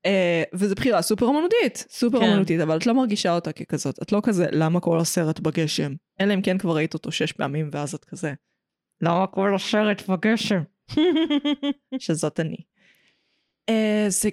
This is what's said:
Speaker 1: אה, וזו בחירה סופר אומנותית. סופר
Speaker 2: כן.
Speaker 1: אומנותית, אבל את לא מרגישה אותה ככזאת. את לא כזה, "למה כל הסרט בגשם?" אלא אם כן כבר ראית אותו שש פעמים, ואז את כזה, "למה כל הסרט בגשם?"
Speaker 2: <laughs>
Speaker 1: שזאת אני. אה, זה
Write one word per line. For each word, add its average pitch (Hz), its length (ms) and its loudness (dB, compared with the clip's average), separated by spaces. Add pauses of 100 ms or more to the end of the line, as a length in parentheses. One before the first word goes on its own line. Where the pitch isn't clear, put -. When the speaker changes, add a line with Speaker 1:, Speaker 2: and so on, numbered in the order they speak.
Speaker 1:
אה, 175 360 2 (120)
וזו 196 200 0
בחירה 208 280 2
סופר 220 240 0
אומנותית. 320 640 2
סופר 240 320 0
Speaker 2:
כן. 220 100 4
Speaker 1:
אומנותית, 190 300 2
אבל 160 160 2
את 160 100 0
לא 170 80 4
מרגישה 208 400 2
אותה 165 180 -4
ככזאת. - 500 -6
את - 100 -4
לא 202 100 2
כזה, 185 300 2
"למה 160 280 2
כל 170 200 2
הסרט 160 400 -2
בגשם?" 156 540 -2 (260)
אלא 202 140 0
אם 190 80 -2
כן 185 160 0
כבר 170 180 -2
ראית 156 180 -2
אותו 156 180 -8
שש 151 200 -2
פעמים, 147 400 -4
ואז 147 220 -6
את 147 100 -12
כזה, 160 300 -8 (640)
"למה 175 260 0
כל 196 280 0
הסרט 208 540 0
בגשם?" 196 540 0 (260)
Speaker 2:
<laughs> 285 1080 0
Speaker 1:
שזאת 156 420 -6
אני. 160 160 -4 (1120)
אה, 214 400 2
זה 202 240 0